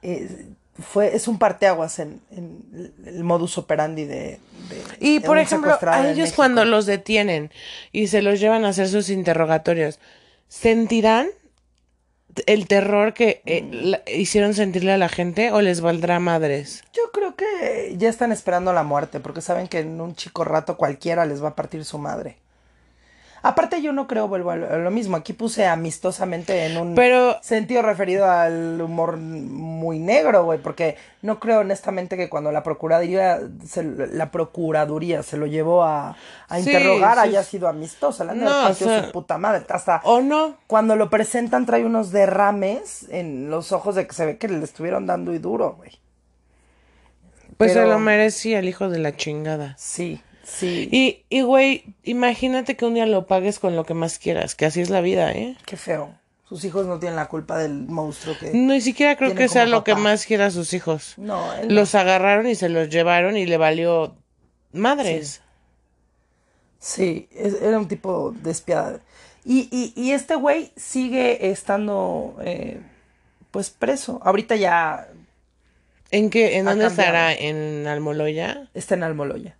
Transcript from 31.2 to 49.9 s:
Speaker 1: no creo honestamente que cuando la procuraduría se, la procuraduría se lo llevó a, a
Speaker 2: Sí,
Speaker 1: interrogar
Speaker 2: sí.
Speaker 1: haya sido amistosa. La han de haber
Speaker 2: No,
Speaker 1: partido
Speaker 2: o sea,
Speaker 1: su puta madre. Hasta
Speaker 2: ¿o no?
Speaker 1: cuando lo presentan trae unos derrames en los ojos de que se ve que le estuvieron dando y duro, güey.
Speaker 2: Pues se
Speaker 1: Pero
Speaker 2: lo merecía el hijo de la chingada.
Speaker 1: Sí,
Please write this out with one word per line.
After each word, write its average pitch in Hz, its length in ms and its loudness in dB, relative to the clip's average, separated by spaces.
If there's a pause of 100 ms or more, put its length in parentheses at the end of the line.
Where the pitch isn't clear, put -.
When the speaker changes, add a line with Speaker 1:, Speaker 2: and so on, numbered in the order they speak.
Speaker 1:
no 214 160 -4
creo 220 220 2
honestamente 190 560 -4
que 180 120 -4
cuando 151 220 -4
la 151 140 -2
procuraduría 170 760 0 (260)
se, 170 200 -6
la 151 480 -6
procuraduría 160 880 -2
se - 140 -10
lo 151 100 -4
llevó 160 380 2
a, 151 320 -2 (320)
a 170 100 -6
Speaker 2:
Sí, 180 120 -2
Speaker 1:
interrogar 247 480 6
Speaker 2:
sí. - 100 6
Speaker 1:
haya 196 160 2
sido 180 240 -4
amistosa. 160 560 -4
La 170 80 -8
han 226 80 -4
de 262 60 2
haber 277 100 2
Speaker 2:
No, 277 120 2
Speaker 1:
partido 214 220 0
Speaker 2:
o 220 40 4
sea, 208 100 2
Speaker 1:
su - 80 -10
puta - 260 -4
madre. 196 300 0
Hasta 180 340 0
Speaker 2:
¿o 240 200 4
no? 302 340 0 (100)
Speaker 1:
cuando 220 300 4
lo 214 120 2
presentan 233 580 0
trae 233 180 2
unos 226 260 0
derrames 202 1000 0
en 143 380 -8
los 160 220 -6
ojos 190 240 -2
de 180 140 -2
que - 60 -18
se 165 120 -2
ve 151 120 -4
que 226 100 -6
le 160 160 -2
estuvieron 180 420 -4
dando 175 260 -2
y 165 60 -4
duro, 185 380 -2
güey. - 160 -20 (1700)
Speaker 2:
Pues 220 160 6
se 233 40 6
Speaker 1:
Pero 220 140 6
Speaker 2:
lo 214 80 4
merecía 214 580 2
el 185 100 -2
hijo 185 200 -4
de 170 100 -2
la 147 180 -4
chingada. 151 640 -6
Speaker 1:
Sí, 170 420 -8 (240)